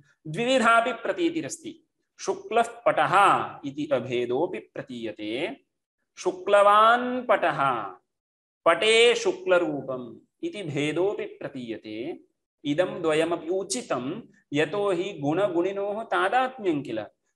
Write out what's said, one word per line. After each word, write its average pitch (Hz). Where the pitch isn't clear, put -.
द्विविधापि 233
प्रतीतिरस्ति। 165
शुक्लः 208
पटः 151
इति 143
अभेदोऽपि 120
प्रतीयते, 120
शुक्लवान् 214
पटः, 139
पटे 220
शुक्लरूपम् 143
इति 175
भेदोऽपि 165
प्रतीयते। 117
इदं 165
द्वयमपि 160
उचितं, 185
यतो 143
हि 190
गुणगुणिनोः 196
तादात्म्यं 196
किल। 110